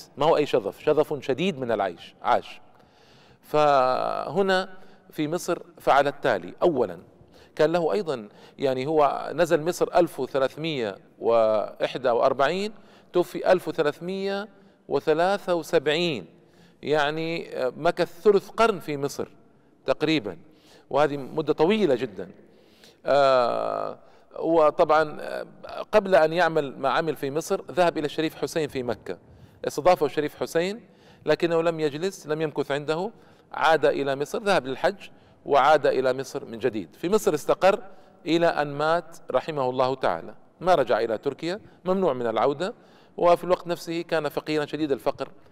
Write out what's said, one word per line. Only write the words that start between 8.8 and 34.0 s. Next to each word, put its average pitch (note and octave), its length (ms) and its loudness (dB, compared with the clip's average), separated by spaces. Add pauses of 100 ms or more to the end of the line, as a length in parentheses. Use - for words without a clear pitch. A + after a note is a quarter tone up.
هو C#3+ 460 2
نزل D#3+ 280 2
مصر E3+ 340 -2
ألف E3+ 240 2
وثلاثمية C3+ 800 -4 (220)
وإحدى A2+ 880 0
وأربعين، C3+ 640 0 (400)
توفي - 380 0
ألف F3+ 160 2
وثلاثمية F#3+ 800 -4 (400)
وثلاثة F3 680 2
وسبعين، D3+ 680 -2 (560)
يعني، D#3 760 -2
آه، B2+ 200 -2
مكث E3 440 -2
ثلث G3 280 4
قرن A3 300 2
في D3 180 -6
مصر C#3 300 -6 (580)
تقريبًا، B2 520 -2 (520)
وهذه C#3+ 280 2
مدة C#3+ 360 -2
طويلة F3 420 4
جدًا. G2 360 -8 (760)
آه، A#2 920 2 (420)
وطبعًا، D3+ 840 2
آه، - 240 -8 (460)
قبل G3 240 4
أن D#3+ 180 6
يعمل D#3+ 460 0
ما C3+ 100 0
عمل D3+ 260 0
في C#3 160 -6
مصر E3 300 -2 (100)
ذهب E3 260 2
إلى D3+ 80 -4
الشريف D#3 300 -4
حسين D3+ 320 -4
في B2+ 160 -6
مكة، G#2+ 340 -6 (500)
استضافه E3 380 2
الشريف D3 300 -4
حسين، F3 460 -4 (440)
لكنه E3 360 2
لم E3 180 0
يجلس، D#3 480 -4
لم D#3 140 -4
يمكث D3 300 -4
عنده، D#3 400 -4 (420)
عاد D3+ 320 4
إلى C#3 300 0